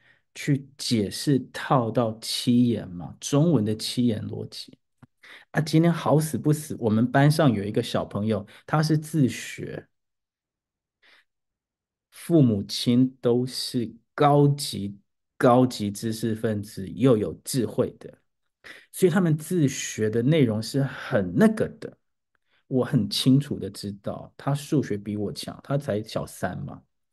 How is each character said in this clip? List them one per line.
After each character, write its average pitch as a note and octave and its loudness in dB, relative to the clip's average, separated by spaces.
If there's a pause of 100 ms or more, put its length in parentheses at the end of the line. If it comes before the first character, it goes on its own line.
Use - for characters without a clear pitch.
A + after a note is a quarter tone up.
(340)
去 - -2 (120)
解 G#2 0
释 C#3 0 (140)
套 B2 0
到 A2 0
七 B2 2
言 G2+ -4
嘛， F2 -12
中 D#3 2
文 A#2 4
的 A2 -2
七 - -2
言 G#2 -2
逻 G#2+ -10
辑。 - -20 (720)
啊， D#3 0
今 D#3+ 4
天 E3+ 4
好 D3+ 2
死 D#3 -2
不 D3+ 0
死， D3+ -2
我 A#2 -2
们 A2+ 2
班 C#3 6
上 D3+ 4
有 G2+ -2
一 G#2+ -4
个 A2+ -2
小 F#2 -4
朋 G2+ -4
友， G#2+ -2 (200)
他 D#3 0
是 D#3 2
自 D#3 0
学， - -10 (2250)
父 E3 2
母 A2 4
亲 B2+ 0
都 B2 2
是 B2 -6 (200)
高 D3 6
级， G2+ -4 (380)
高 B2+ 6
级 G#2 -4
知 A2+ -6
识 A2 -4
分 G#2+ -4
子， F#2+ -12
又 B2 4
有 E2+ -4 (100)
智 A#2+ -2
慧 - -2 (100)
的， - -20 (760)
所 - 2
以 F3 4
他 F#3 2
们 D#3+ 4
自 D#3 0
学 - -4
的 A2+ 0
内 D3+ 4
容 G#2+ 2
是 C3+ -2
很 G2 -2
那 G3 6
个 A3 0 (100)
的。 - -16 (680)
我 B2+ 0
很 A2+ 0
清 C3 4
楚 G#2+ -4
的 F#2+ -8
知 G2+ -10 (100)
道， - -10
他 - -4
数 C#3+ 0
学 G#2 -4
比 G2+ -8
我 G2+ -4
强， - -12
他 C#3 -4
才 G#2+ -4
小 - -8
三 - -8
嘛。 - -14 (300)